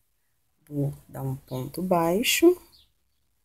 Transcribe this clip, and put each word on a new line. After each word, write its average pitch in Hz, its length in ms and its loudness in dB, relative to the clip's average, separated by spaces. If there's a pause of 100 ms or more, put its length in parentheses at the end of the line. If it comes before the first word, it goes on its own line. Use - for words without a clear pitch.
(680)
Vou 143 260 -4 (160)
dar 135 140 -12
um 135 120 -6
ponto 135 460 -10
baixo, 185 760 2 (880)